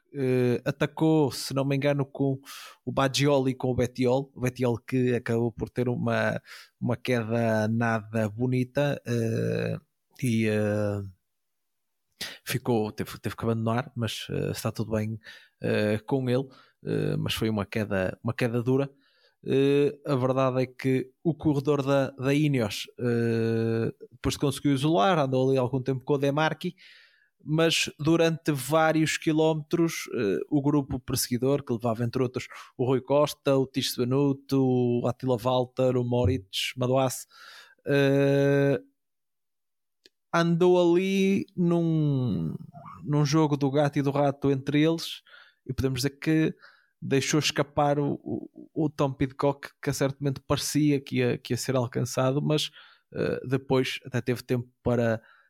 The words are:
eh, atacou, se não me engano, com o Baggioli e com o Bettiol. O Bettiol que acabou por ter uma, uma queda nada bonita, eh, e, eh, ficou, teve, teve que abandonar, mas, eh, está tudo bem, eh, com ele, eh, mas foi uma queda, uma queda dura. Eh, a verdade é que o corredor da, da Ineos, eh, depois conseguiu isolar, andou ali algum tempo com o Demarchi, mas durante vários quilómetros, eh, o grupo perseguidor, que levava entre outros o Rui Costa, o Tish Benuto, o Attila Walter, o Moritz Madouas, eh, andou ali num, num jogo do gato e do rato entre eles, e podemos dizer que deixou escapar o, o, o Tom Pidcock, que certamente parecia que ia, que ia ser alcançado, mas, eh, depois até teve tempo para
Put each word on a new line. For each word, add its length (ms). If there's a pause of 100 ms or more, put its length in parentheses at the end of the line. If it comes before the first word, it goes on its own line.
(140)
eh, 520
atacou, 640
se 220
não 100
me 140
engano, 280
com 320 (460)
o 80
Baggioli 600
e 40
com 140
o 40
Bettiol. 600
O 60
Bettiol 360
que 380
acabou 340
por 200
ter 180
uma, 540 (360)
uma 200
queda 720
nada 580
bonita, 800
eh, 720 (440)
e, 260
eh, 540 (1400)
ficou, 480
teve, 260
teve 180
que 100
abandonar, 500
mas, 340
eh, 220
está 220
tudo 180
bem, 260 (440)
eh, 440
com 240
ele, 180 (380)
eh, 320
mas 160
foi 160
uma 160
queda, 560
uma 120
queda 280
dura. 300 (540)
Eh, 600
a 100
verdade 480
é 20
que 440 (140)
o 100
corredor 480
da, 300
da 220
Ineos, 540 (120)
eh, 920 (180)
depois 240
conseguiu 380
isolar, 440
andou 320
ali 80
algum 240
tempo 220
com 120
o 20
Demarchi, 580 (720)
mas 440 (100)
durante 540
vários 640
quilómetros, 880 (100)
eh, 240 (100)
o 120
grupo 360
perseguidor, 640
que 120
levava 320
entre 180
outros 240 (300)
o 80
Rui 160
Costa, 560
o 100
Tish 300
Benuto, 680
o 420
Attila 320
Walter, 600
o 80
Moritz 720
Madouas, 500 (580)
eh, 960 (1500)
andou 480
ali 720
num, 1000 (480)
num 220
jogo 320
do 120
gato 300
e 20
do 100
rato 380
entre 320
eles, 400 (460)
e 60
podemos 260
dizer 120
que 440 (460)
deixou 400
escapar 580
o, 140 (100)
o, 640
o 40
Tom 220
Pidcock, 560 (140)
que 100
certamente 560
parecia 540
que 160
ia, 200
que 140
ia 60
ser 180
alcançado, 640
mas, 300 (420)
eh, 320
depois 600
até 160
teve 200
tempo 280 (120)
para 400 (280)